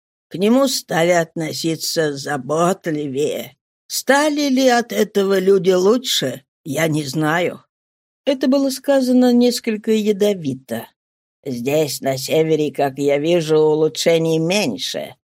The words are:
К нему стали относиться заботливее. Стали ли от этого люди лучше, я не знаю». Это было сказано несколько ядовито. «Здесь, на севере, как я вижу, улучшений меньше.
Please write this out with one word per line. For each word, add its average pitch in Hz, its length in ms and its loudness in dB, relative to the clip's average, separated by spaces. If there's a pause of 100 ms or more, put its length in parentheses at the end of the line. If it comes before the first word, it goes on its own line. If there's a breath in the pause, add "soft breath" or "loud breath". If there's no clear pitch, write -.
(300)
К - 60 -12
нему 233 320 2
стали 175 440 0
относиться 160 1040 -2
заботливее. 143 1400 -4 (300)
Стали 285 600 0
ли 262 180 4
от 240 240 2
этого 202 480 0
люди 185 320 4
лучше, 185 720 0 (220)
я 156 220 -2
не 151 160 -2
знаю». 156 600 -4 (640)
Это 277 220 0
было 277 220 2
сказано 254 640 2
несколько 240 600 0
ядовито. 196 960 -2 (580)
«Здесь, 135 560 -2
на 131 160 -2
севере, 151 540 0
как 139 280 -4
я 143 180 2
вижу, 156 400 2
улучшений 160 800 2
меньше. 165 800 -4 (200)